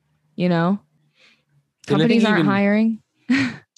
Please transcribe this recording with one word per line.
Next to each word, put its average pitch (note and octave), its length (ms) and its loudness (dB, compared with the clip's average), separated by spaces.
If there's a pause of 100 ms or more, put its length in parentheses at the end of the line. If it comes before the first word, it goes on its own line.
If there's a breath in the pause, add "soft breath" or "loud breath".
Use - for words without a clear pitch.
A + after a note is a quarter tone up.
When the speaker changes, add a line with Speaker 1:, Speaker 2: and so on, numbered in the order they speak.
(360)
Speaker 1:
you F3+ 140 -2
know, F3 300 -2 (1080 soft breath)
Speaker 2:
And D3 140 0
I D#3+ 60 2
think A3+ 160 2
Speaker 1:
companies - 20 2
aren't G#3+ 140 2
Speaker 2:
even D#3+ 120 0
Speaker 1:
hiring. G#3 500 0 (280)
<laughs> B3+ 320 -2 (160)